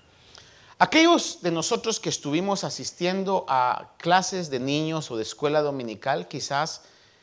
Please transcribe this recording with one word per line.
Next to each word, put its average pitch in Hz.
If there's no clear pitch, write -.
Aquellos 320
de 170
nosotros 214
que 175
estuvimos 175
asistiendo 180
a 127
clases 180
de 131
niños 151
o 123
de 110
escuela 151
dominical, 139
quizás, 143